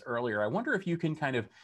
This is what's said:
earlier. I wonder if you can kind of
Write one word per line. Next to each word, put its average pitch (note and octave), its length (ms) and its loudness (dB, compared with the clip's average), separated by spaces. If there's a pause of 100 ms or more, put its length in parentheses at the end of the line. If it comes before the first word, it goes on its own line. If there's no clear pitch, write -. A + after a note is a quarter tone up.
earlier. A#2 380 0
I - 20 4
wonder G#3+ 300 0
if F#3+ 100 -2
you E3+ 100 0
can D#3+ 200 0
kind C3+ 200 0
of A2+ 140 0 (140)